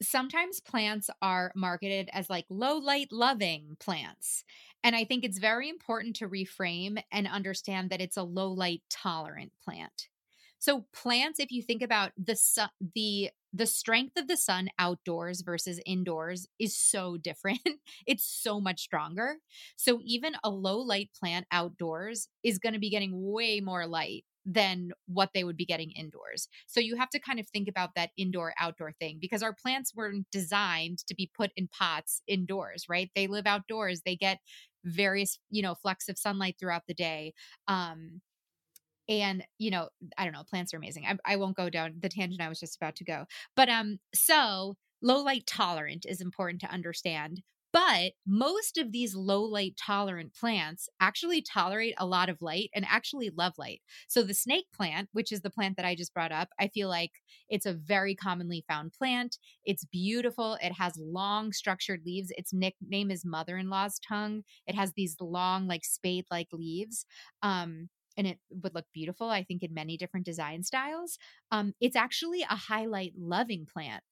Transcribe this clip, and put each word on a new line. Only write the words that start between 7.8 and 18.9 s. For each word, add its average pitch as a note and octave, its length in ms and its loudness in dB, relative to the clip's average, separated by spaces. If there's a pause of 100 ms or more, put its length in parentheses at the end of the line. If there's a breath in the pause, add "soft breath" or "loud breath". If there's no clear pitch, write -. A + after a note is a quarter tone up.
that F#3 120 -2
it's F#3 160 -4
a F#3+ 60 -2
low F#3+ 280 -2
light F3+ 380 -2
tolerant D#3 640 -6 (100)
plant. - 460 -10 (520 soft breath)
So C#4 340 4
plants, B3+ 460 2
if C#4 120 -2
you B3 120 -2
think A#3 180 0
about G#3+ 360 4
the G3 180 0
su-, - 260 6 (320)
the, G3+ 380 2 (200)
the G#3 140 0
strength A#3+ 500 2
of D4 120 -2
the F4 100 2
sun F#3 320 2 (100)
outdoors F3 640 0
versus F3 440 -4
indoors F3+ 640 -2 (120)
is A3+ 180 0
so F3+ 400 2
different. F#3 480 -2
<laughs> D4+ 160 -2 (260 loud breath)
It's C4 180 2
so G#3 360 -2
much F#3 200 0
stronger. F#3 560 -2 (380 loud breath)